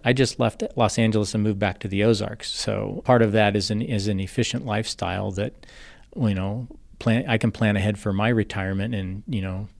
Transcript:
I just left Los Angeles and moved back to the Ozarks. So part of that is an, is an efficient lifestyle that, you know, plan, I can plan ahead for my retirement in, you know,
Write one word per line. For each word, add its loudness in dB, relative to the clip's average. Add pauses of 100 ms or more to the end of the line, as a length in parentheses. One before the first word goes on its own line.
I 4
just 2
left 0 (140)
Los 2
Angeles 2
and 0
moved 0
back 0
to -8
the 0
Ozarks. 0
So -4
part 6
of 4
that 4
is 0
an, 0
is -2
an 0
efficient -2
lifestyle -4
that, -6 (480)
you 2
know, -4 (300)
plan, 2
I 2
can 2
plan 2
ahead 0
for -2
my 2
retirement -2
in, -6
you -4
know, -6 (120)